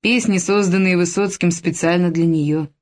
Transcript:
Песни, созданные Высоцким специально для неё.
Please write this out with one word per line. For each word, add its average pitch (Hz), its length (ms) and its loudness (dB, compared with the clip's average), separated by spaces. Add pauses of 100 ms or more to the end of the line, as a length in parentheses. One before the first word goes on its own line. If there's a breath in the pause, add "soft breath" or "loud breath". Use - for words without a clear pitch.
Песни, 214 380 0
созданные 190 580 2
Высоцким 175 540 0
специально 170 600 -2
для 165 140 0
неё. 151 420 0 (140)